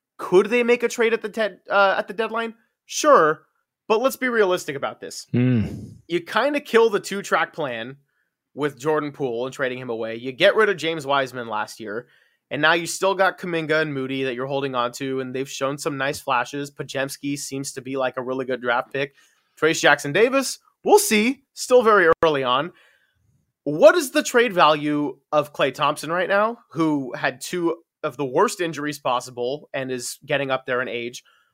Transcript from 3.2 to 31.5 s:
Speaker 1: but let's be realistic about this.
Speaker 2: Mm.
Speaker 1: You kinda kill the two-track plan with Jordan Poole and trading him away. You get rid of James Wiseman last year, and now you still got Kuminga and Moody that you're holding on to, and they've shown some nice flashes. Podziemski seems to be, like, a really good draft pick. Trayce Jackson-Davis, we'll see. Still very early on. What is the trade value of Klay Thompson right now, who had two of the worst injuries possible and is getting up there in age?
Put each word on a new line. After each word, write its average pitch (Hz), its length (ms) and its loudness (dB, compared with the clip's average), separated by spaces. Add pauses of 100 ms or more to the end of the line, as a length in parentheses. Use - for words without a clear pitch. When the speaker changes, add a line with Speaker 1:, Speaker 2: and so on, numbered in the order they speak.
Speaker 1:
but 220 120 2
let's 262 160 0
be 262 120 -4
realistic 180 480 0
about 120 240 -8
this. - 320 -14
Speaker 2:
Mm. 120 640 0 (120)
Speaker 1:
You 170 120 -4
kinda 277 400 -2
kill 226 280 2
the 202 120 -2
two-track 175 520 -4
plan 127 440 -8 (580)
with 143 240 -4
Jordan 147 340 -2
Poole 123 320 -4
and 131 80 -8
trading 127 260 -4
him 127 120 -8
away. 113 260 -6
You 127 160 -10
get 175 240 4
rid 208 140 4
of 180 80 -2
James 160 260 -4
Wiseman 131 420 -2
last 107 320 -6
year, 107 280 -10 (440)
and 139 120 -4
now 156 100 6
you 170 140 0
still 190 280 0
got 185 240 0
Kuminga 156 440 -2
and 151 100 -4
Moody 135 320 -4
that 131 100 -4
you're 123 120 -6
holding 139 280 -4
on 123 180 -2
to, 131 280 -6
and 127 140 -8
they've 135 160 -6
shown 135 260 -4
some 143 220 -6
nice 139 220 -4
flashes. 143 500 -4
Podziemski 139 680 -8
seems 139 360 -10
to 127 80 -12
be, 135 160 -8
like, 127 180 -4
a 131 60 -4
really 131 240 -6
good 123 160 -6
draft 123 320 -2
pick. 139 200 -4 (460)
Trayce 160 200 2
Jackson-Davis, 185 760 2 (260)
we'll 277 140 8
see. 226 460 0 (100)
Still 247 280 4
very 202 280 6 (120)
early 147 220 2
on. 135 280 0 (920)
What 294 300 6
is 302 160 -2
the 294 120 0
trade 247 300 2
value 151 640 2 (140)
of 147 200 0
Klay 143 200 0
Thompson 147 400 -2
right 175 160 -2
now, 214 300 0 (120)
who 147 440 -2
had 143 260 -4
two 170 380 -4 (240)
of 147 140 -6
the 147 100 -4
worst 175 340 0
injuries 147 380 -6
possible 123 760 -6
and 131 160 -6
is 127 340 -8
getting 139 260 -2
up 131 160 -4
there 127 140 -2
in 127 80 -6
age? 120 360 -10 (300)